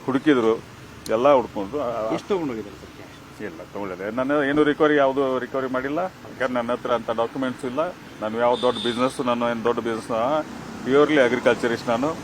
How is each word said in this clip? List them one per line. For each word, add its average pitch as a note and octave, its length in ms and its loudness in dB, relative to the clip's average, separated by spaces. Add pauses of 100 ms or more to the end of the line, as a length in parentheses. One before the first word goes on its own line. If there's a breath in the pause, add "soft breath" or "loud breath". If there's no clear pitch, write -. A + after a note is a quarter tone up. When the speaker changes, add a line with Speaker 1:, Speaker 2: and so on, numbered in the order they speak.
Speaker 1:
ಹುಡುಕಿದ್ರು, B2 500 4 (600)
ಎಲ್ಲ C3 180 6
ಹುಡ್ಕೊಂಡ್ರು. A2 480 0
ಆ, A#2 340 -4
Speaker 2:
ಎಷ್ಟು - 140 -8
ತಗೊಂಡೋಗಿದ್ದಾರೆ A#2 520 -4
ಸರ್ F#2+ 160 -18
ಕ್ಯಾಶ್? - 560 -14
Speaker 1:
ಇಲ್ಲ D#3+ 80 -16 (140)
ತಗೊಳ್ಳಿಲ್ಲ, G2+ 440 -6
ನಾನು C#3+ 320 2
ಏನು D3+ 120 4
ರಿಕವರಿ, D3 340 4
ಯಾವುದು C3+ 420 2
ರಿಕವರಿ C3 380 -4
ಮಾಡಿಲ್ಲ. C#3 220 -2
ಯಾಕಂದ್ರೆ B2+ 540 -6
ನನ್ನ A#2+ 200 -2
ಹತ್ರ B2 180 -4
ಅಂಥ A#2 200 0
ಡಾಕ್ಯುಮೆಂಟ್ಸ್ B2 540 -2
ಇಲ್ಲ. C3 160 -4 (420)
ನಾನು A2 160 -4
ಯಾವ A#2+ 240 4
ದೊಡ್ಡ A#2+ 240 2
ಬಿಸಿನೆಸ್, B2 400 0
ನಾನು A#2+ 240 0
ಏನು A2+ 140 -4
ದೊಡ್ಡ A#2 160 2
ಬಿಸಿನೆಸ್, A2+ 320 -4 (720)
ಪ್ಯೂರ್ಲಿ C#3+ 360 6
ಅಗ್ರಿಕಲ್ಚರಿಸ್ಟ್ A#2+ 680 2
ನಾನು. B2 220 0 (140)